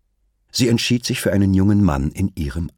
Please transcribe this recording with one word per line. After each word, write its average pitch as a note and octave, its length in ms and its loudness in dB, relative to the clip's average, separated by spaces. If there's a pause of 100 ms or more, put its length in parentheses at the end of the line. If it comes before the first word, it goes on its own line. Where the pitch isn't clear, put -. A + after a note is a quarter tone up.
(500)
Sie - 180 0
entschied A#2+ 360 0
sich - 160 -4
für G#2 100 -2
einen G2 220 2
jungen G2+ 320 4
Mann C#2+ 260 0
in - 240 -4
ihrem D#2+ 420 -8